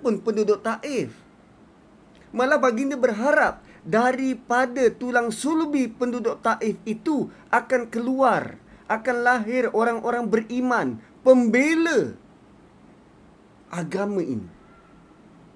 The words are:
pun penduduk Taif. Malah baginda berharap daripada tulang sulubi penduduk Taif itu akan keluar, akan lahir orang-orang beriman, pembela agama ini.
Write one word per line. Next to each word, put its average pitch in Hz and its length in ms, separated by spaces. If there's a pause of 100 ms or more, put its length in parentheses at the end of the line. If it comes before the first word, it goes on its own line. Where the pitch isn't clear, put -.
pun 214 180
penduduk 208 400
Taif. 220 640 (1120)
Malah 262 240
baginda 262 400
berharap 247 640 (240)
daripada 247 1040
tulang 240 400
sulubi 294 560
penduduk 240 560
Taif 226 400
itu 226 480 (160)
akan 240 400
keluar, 233 720 (320)
akan 240 320
lahir 240 480
orang-orang 233 560
beriman, 220 720 (260)
pembela 262 880 (1600)
agama 185 480
ini. 107 240 (1120)